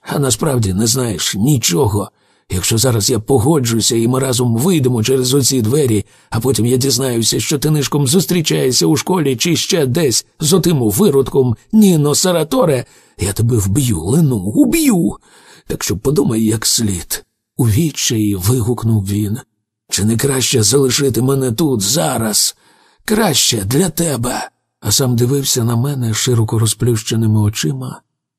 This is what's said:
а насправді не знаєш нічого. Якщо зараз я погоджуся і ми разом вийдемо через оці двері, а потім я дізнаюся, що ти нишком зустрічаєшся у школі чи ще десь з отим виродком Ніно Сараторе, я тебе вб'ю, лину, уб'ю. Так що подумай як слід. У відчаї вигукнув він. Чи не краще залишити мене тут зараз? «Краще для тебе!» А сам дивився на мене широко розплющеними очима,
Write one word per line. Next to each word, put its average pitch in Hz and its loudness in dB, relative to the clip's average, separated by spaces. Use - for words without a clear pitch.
а - -4
насправді 127 0
не 110 0
знаєш 117 -2
нічого. 113 0
Якщо 92 -2
зараз 117 0
я 120 0
погоджуся 117 0
і 113 2
ми 127 0
разом 123 0
вийдемо 127 2
через 127 0
оці 131 2
двері, 113 0
а 117 -2
потім 117 0
я 123 2
дізнаюся, 123 0
що 143 -2
ти 156 0
нишком 147 0
зустрічаєшся 156 0
у 160 4
школі 143 0
чи 160 0
ще 156 0
десь 127 0
з 156 0
отим 165 2
виродком 127 2
Ніно 165 4
Сараторе, 165 0
я 101 -2
тебе 117 0
вб'ю, 101 0
лину, 127 2
уб'ю. 226 0
Так - -8
що 98 -2
подумай 131 0
як 110 0
слід. 98 -4
У 120 0
відчаї 110 0
вигукнув 110 0
він. 104 -2
Чи 95 -2
не 113 2
краще 131 0
залишити 131 2
мене 131 0
тут 131 0
зараз? 113 -2
«Краще 123 0
для 147 0
тебе!» 123 -4
А 107 -4
сам 123 0
дивився 131 0
на 117 0
мене 123 -2
широко 113 0
розплющеними 113 0
очима, 131 -4